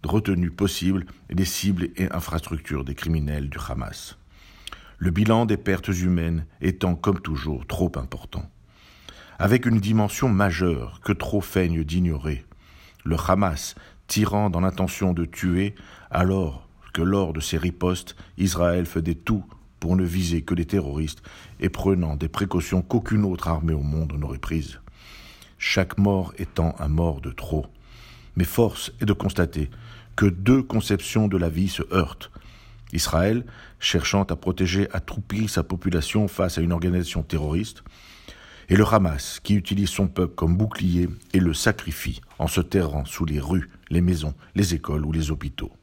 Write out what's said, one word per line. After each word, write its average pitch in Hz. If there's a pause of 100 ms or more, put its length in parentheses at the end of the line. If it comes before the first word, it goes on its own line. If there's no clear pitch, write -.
retenue 90
possible 92 (240)
les 92
cibles 92
et 90
infrastructures 78
des 71
criminels 73
du 69 (100)
Hamas. - (840)
Le 90
bilan 110
des 107
pertes 95
humaines 87 (140)
étant, 90
comme 90
toujours, 71
trop 85
important. - (880)
Avec 120
une 113
dimension 107
majeure 90
que 104
trop 101
feignent 82
d'ignorer. 78 (580)
Le 82 (120)
Hamas, 92 (320)
tirant 104
dans 85
l'intention 92
de 85
tuer, 92 (360)
alors 92 (280)
que 82
lors 92
de 80
ses 80
ripostes, 90 (220)
Israël 87
faisait 85
tout 98 (360)
pour 85
ne 95
viser 85
que 80
les 85
terroristes 76 (380)
et -
prenant 87
des 78
précautions 92
qu'aucune 107
autre 92
armée 80
au 71
monde 73
n'aurait 71
prises. - (800)
Chaque -
mort 98
étant 82
un 76
mort 76
de 65
trop. 76 (680)
Mais 90
force -
est 110
de 104
constater 82 (480)
que -
deux 101
conceptions 107
de 95
la 85
vie 87
se - (100)
heurtent. 85 (600)
Israël, 101 (340)
cherchant 92
à 87
protéger 92
à 98
tout -
prix 104
sa 85
population 92
face 92
à 82
une 85
organisation 85
terroriste, 78 (840)
et 92
le 104
Hamas, 92
qui -
utilise 98
son 98
peuple 87
comme 85
bouclier 90 (240)
et 95
le 85
sacrifie - (180)
en 76
se -
terrant 76
sous -
les 76
rues, 85 (200)
les 85
maisons, 80 (200)
les 92
écoles 76
ou 76
les 80
hôpitaux. - (100)